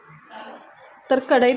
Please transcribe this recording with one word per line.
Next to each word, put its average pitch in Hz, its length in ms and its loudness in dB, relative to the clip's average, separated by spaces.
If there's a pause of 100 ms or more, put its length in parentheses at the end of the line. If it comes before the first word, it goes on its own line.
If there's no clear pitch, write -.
(1120)
तर 254 80 2
कढई 254 380 2